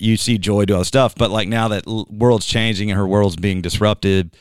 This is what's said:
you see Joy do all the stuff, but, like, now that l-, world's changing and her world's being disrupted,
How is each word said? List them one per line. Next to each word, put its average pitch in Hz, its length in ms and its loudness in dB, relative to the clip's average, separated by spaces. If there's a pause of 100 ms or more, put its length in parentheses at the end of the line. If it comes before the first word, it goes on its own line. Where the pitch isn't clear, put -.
you 110 160 2
see 120 220 0
Joy 101 280 0
do 101 80 2
all 92 60 2
the - 40 0
stuff, 131 300 2
but, 110 160 0
like, 107 180 -2
now 113 200 0
that 104 180 -6
l-, 110 240 -6
world's 110 360 2
changing 110 440 -2
and 98 80 0
her 101 80 0
world's 98 300 2
being 92 260 -2
disrupted, 95 800 0